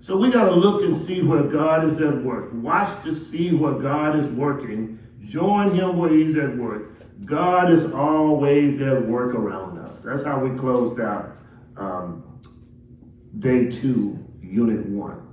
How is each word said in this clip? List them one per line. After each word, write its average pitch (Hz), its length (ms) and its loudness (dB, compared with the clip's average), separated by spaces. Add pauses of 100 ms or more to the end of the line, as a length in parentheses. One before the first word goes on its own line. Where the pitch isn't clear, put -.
So 185 140 -4
we 240 140 6
gotta 208 240 4
look 196 280 4
and 156 140 2
see 185 260 -4
where 147 200 4
God 156 420 2
is 147 160 0
at 135 240 0
work. 117 300 -6
Watch 165 500 -2
to 156 80 -6
see 170 420 -2
where 143 200 2
God 151 440 -2
is 139 140 -2
working. 113 680 -4 (220)
Join 196 540 0
him 180 240 0
where 165 120 2
he's 156 260 4
at 131 200 -2
work. 107 400 -8 (300)
God 175 440 2
is 160 220 4
always 147 880 2
at 131 260 2
work 123 280 -2
around 95 440 -6
us. - 220 -16
That's 143 240 -6
how 139 180 -2
we 127 160 -2
closed 123 420 0
out, 101 360 -6 (400)
um, 90 480 -10 (1120)
day 127 300 2
two, 110 500 -2 (240)
unit 104 440 -2
one. 101 340 -8 (120)